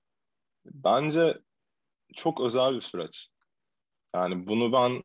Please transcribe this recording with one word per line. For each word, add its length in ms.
Bence 720
çok 260
özel 340
bir 60
süreç. 480
Yani 320
bunu 260
ben 320